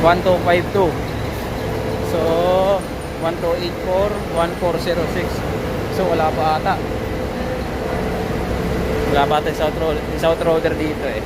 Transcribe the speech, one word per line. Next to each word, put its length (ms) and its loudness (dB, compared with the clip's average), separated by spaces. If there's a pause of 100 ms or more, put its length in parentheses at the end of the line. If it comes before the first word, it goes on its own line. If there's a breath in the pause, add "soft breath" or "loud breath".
One 160 6
two 240 4
five 240 4
two. 160 4 (1300)
So, 60 2 (960)
one 240 -2
two 160 2
eight 240 -2
four, 240 2 (320)
one 240 0
four 160 2
zero 240 0 (160)
six. 80 -2 (720)
So, 80 2
wala 240 2
pa 320 0
ata. 160 0 (2250)
Wala 160 4
pa 160 2
ata 80 -2
yung 80 -4
South 240 0
Ro-, 160 0
yung 240 -4
South 240 4
Roader 320 2
dito, 320 -2
eh. 160 -4